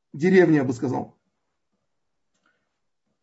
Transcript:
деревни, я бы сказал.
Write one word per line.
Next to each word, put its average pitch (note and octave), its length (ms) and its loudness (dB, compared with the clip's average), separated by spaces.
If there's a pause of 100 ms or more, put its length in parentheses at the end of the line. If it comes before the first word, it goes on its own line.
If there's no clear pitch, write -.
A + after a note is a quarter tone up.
(140)
деревни, E3+ 420 2
я C#3 80 0
бы B2+ 100 -4
сказал. B2 440 -10 (2000)